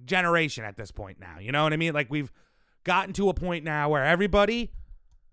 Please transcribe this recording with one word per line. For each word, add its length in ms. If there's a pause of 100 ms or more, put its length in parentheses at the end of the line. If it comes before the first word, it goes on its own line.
generation 580
at 140
this 140
point 280
now, 200
you 120
know 120
what 100
I 40
mean? 160
Like, 160
we've 220 (520)
gotten 300
to 160
a 40
point 300
now 260
where 140
everybody 680 (600)